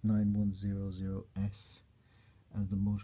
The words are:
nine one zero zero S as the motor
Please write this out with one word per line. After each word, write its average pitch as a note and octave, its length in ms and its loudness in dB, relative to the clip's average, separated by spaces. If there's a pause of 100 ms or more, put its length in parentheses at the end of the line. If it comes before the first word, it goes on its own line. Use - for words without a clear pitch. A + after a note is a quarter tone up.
nine G#2 320 4
one G2+ 200 2
zero G2 380 -2
zero F#2+ 340 -4 (120)
S - 460 -6 (760)
as G2 100 0
the G2+ 60 0
motor G2+ 280 2